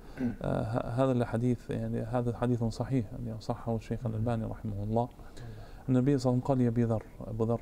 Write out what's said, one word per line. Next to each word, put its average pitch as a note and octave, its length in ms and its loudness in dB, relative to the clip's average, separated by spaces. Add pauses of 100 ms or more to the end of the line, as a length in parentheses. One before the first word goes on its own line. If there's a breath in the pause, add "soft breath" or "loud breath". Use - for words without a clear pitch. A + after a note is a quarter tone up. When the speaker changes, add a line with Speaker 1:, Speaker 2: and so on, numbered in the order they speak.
(420 loud breath)
Speaker 1:
آه، - 220 0
ه-، A#2+ 400 0
هذا C3 80 4
الحديث، A#2+ 580 0
يعني، A2+ 320 -2
هذا A#2+ 360 -2
حديث A#2+ 260 2
صحيح، A#2 480 0
يعني، A2+ 300 -8
صححه A#2 340 -2
الشيخ A2+ 300 -4
Speaker 2:
مم. A#2+ 60 2
Speaker 1:
الألباني A2 340 0
رحمه G#2 380 -4
الله. A2 200 2
Speaker 2:
الحمد - 340 -8
لله. - 320 -12 (200)
Speaker 1:
النبي C3 280 6
صلى B2+ 160 4
الله B2 160 2
عليه C#3 60 6
وسلم - 0 -
قال: B2+ 60 4
"يا B2 60 6
أبي A#2 160 4
ذر"، A2+ 200 2 (240)
أبو A2+ 160 0
ذر A2+ 180 2